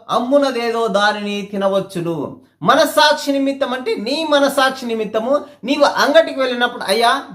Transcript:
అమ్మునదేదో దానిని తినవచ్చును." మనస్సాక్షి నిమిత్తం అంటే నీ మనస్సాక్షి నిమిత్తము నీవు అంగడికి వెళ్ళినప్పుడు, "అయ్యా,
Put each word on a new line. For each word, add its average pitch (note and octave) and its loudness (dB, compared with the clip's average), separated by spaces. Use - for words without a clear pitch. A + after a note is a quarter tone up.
అమ్మునదేదో A#3+ 0
దానిని G3+ 0
తినవచ్చును." F#3+ -4
మనస్సాక్షి D4 2
నిమిత్తం C#4 -2
అంటే C4 -4
నీ C#4+ -4
మనస్సాక్షి C#4 2
నిమిత్తము A3+ -2
నీవు C#4+ 0
అంగడికి C#4+ 2
వెళ్ళినప్పుడు, B3 -2
"అయ్యా, A#3 0